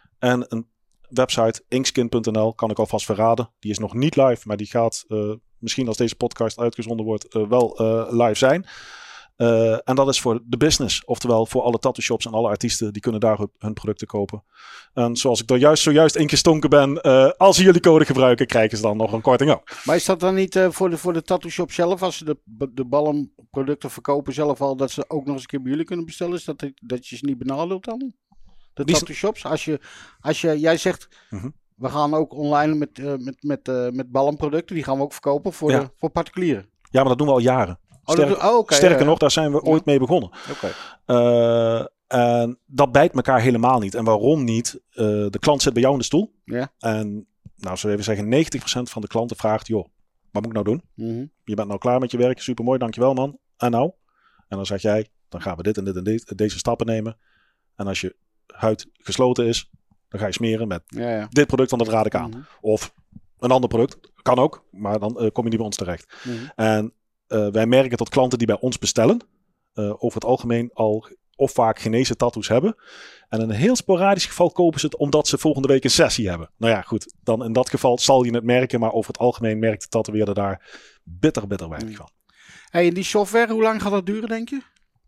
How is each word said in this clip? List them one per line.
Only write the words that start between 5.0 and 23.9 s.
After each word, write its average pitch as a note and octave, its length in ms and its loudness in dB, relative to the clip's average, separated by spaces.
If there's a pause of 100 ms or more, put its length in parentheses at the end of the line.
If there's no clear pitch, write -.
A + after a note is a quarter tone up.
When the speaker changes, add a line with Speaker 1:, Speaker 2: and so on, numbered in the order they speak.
Speaker 1:
eh, G#2+ 240 -4 (260)
misschien A#2+ 300 -6
als A2 100 -4
deze A#2 180 -2
podcast - 440 -4
uitgezonden A2+ 460 -4
wordt, G#2+ 220 -4
eh, G#2+ 200 -2
wel, A#2+ 300 2
eh, A2+ 300 0 (180)
live A2 120 2
zijn. D3+ 280 2 (680)
Eh, A2+ 360 4 (180)
en B2+ 60 0
dat C3+ 120 4
is C3+ 140 0
voor A#2 240 0
de A#2+ 120 -4
business, C#3+ 480 0
oftewel A#2 400 0
voor B2 160 -2
alle A#2 180 0
tattoo - 240 -2
shops - 220 -2
en A#2 60 -10
alle A2+ 160 0
artiesten, G#2 460 -2
die G#2 80 -10
kunnen A2 200 -2
daar A2 160 2
hun, G#2 200 -6
hun G#2+ 160 -8
producten G#2 340 -8
kopen. G#2 360 -6 (500)
En A#2+ 220 0
zoals A#2+ 260 0
ik A#2 80 -6
er B2+ 80 4
juist, D3 260 6
zojuist D#3 320 6
ingestonken D3+ 540 2
ben, C#3+ 320 4
eh, C3+ 360 6
als F#3 180 8
ze F3+ 80 4
jullie F3+ 180 8
code D#3 240 8
gebruiken, B2+ 400 4
krijgen A2 320 2
ze G#2 60 -2
dan G#2 140 0
nog G#2+ 160 -2
een A2+ 80 -4
korting C3+ 300 4
ook. - 180 -2 (140)
Speaker 2:
Maar D#3+ 120 2
is F3 100 0
dat F#3 140 0
dan F#3 160 0
niet, F#3+ 200 -2
eh, F#3 160 4
voor F#3 180 -2
de, E3+ 80 -2
voor F3+ 160 -2
de E3 80 -2
tattoo F3 300 -4
shop E3+ 200 -6
zelf, F3 320 -2
als F3 140 -4
ze D#3+ 80 -16
de, D3+ 120 -4 (360)
de B2+ 120 -6
ballenproducten C#3+ 1040 -4
verkopen C#3+ 440 -4